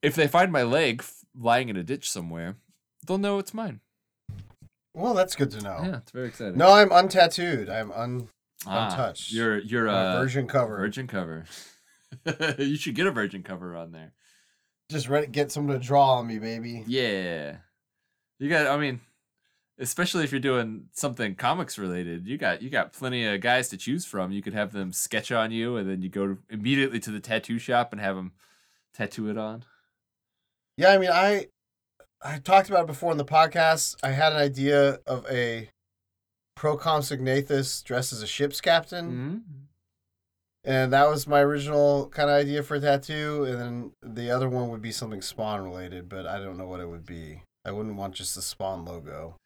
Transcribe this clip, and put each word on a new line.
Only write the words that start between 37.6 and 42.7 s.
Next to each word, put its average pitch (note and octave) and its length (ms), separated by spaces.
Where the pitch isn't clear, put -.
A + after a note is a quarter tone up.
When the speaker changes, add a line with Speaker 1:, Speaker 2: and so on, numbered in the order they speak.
Speaker 2:
dressed B2+ 300
as A2 80
a G#2+ 60
ship's C#3+ 340
captain. E3 500
Speaker 1:
Mm-hmm. D3+ 460
Speaker 2:
And C3 300
that C#3 160
was D3 160
my C#3+ 160
original C#3+ 680
kind D3 200
of C#3+ 60
idea C#3+ 260
for C#3+ 140